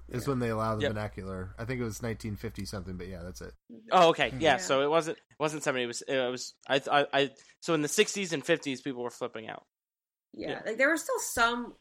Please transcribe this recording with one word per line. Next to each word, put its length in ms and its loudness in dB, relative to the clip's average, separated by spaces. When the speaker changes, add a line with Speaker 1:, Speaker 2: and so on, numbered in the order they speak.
Speaker 1:
is 140 -6
Speaker 2:
Yeah. 60 -6
Speaker 1:
when 100 2
they 120 0
allow 260 0
the 60 -2
Speaker 3:
Yep. 100 0
Speaker 1:
vernacular. 680 -6
I 60 -8
think 160 -4
it 40 -2
was 160 -6
nineteen 360 -6
fifty 280 -8
something, 320 -8
but 120 -10
yeah, 160 -10
that's 160 -12
it. 140 -14
Speaker 2:
Mm-hmm. 180 -18
Speaker 3:
Oh, 200 10
okay. 200 2
Speaker 4:
Mm-hmm. 100 -6
Speaker 3:
Yeah, 120 6
Speaker 2:
Yeah. 60 4
Speaker 3:
so 240 2
it 80 2
wasn't, 280 2
it 60 -20
wasn't 240 -2
seventy, 180 0
it 60 -2
was, 140 -8
it 280 0
was, 240 -8
I, 120 4
I, 220 6
I, 180 4
so 140 0
in 80 4
the 60 0
sixties 440 2
and 140 -2
fifties, 360 0
people 200 -6
were 80 -4
flipping 380 -8
out. 160 -12
Speaker 2:
Yeah, 180 -8
Speaker 3:
Yeah. 140 -8
Speaker 2:
like, 140 -6
there 120 4
were 60 2
still 220 -2
some 640 -2